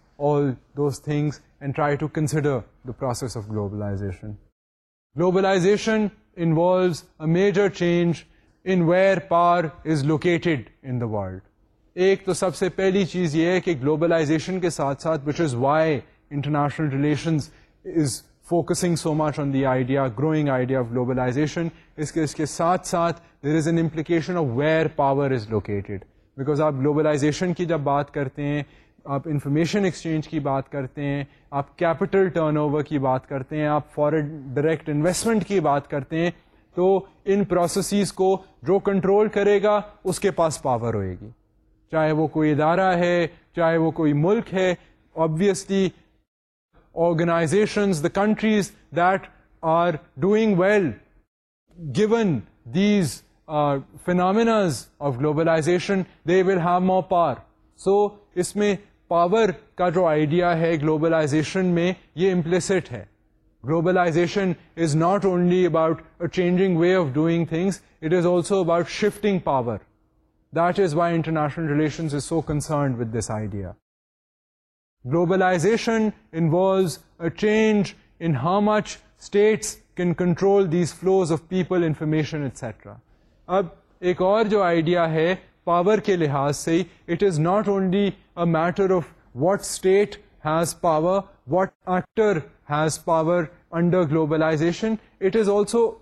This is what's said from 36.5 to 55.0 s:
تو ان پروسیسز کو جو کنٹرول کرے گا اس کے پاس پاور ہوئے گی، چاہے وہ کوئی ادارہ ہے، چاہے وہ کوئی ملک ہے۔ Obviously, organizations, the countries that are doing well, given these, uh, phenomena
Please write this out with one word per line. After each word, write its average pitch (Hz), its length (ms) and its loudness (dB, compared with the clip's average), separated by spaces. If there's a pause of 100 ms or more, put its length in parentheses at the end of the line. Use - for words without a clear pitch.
تو 185 300 2 (200)
ان 202 180 2
پروسیسز 185 720 0
کو 190 240 2 (240)
جو 180 180 2
کنٹرول 196 480 2
کرے 202 360 2
گا 208 180 2 (220)
اس 185 160 -4
کے 190 120 2
پاس 160 300 0
پاور 120 320 -2
ہوئے 95 280 -4
گی، 104 80 -18 (600)
چاہے 156 200 2
وہ 156 160 0
کوئی 151 240 0
ادارہ 175 460 2
ہے، 175 300 2 (280)
چاہے 165 220 2
وہ 160 140 2
کوئی 151 220 0
ملک 175 400 0
ہے۔ 185 200 2 (420)
Obviously, 180 760 0 (1080)
organizations, 170 1040 0
the 165 80 -2
countries 214 640 0 (240)
that 180 240 2 (440)
are 165 300 2 (320)
doing 214 320 2
well, 185 340 2 (1000)
given 208 420 2 (440)
these, 196 340 2 (360)
uh, 147 320 0 (260)
phenomena 196 520 2 (440)